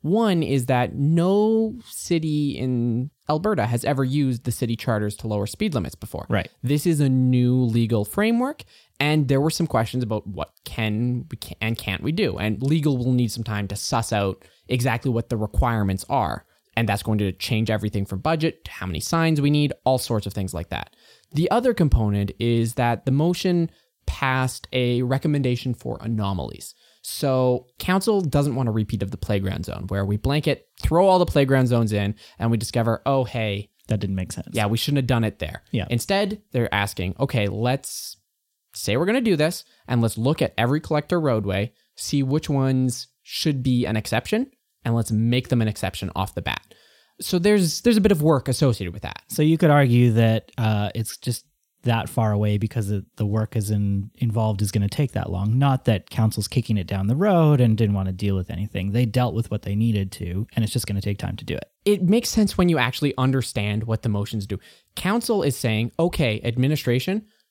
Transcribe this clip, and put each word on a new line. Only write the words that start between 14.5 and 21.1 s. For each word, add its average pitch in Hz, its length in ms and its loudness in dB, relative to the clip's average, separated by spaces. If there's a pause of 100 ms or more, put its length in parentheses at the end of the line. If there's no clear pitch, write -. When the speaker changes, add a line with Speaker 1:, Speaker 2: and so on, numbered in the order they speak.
Speaker 1:
exactly 123 420 -2
what 113 200 -2
the 117 80 -2
requirements 107 720 0
are. 101 340 -2 (320)
And 117 100 0
that's 101 160 -2
going 107 160 -2
to 98 140 0
change 110 380 -2
everything 104 340 -2
from 95 140 -8
budget 160 480 -2
to - 60 -16
how - 140 -10
many 82 140 -4
signs 165 400 0
we 143 80 2
need, 147 240 2 (120)
all 131 120 2
sorts 113 300 -2
of 95 80 -8
things 95 180 -4
like 85 160 -8
that. - 260 -8 (380)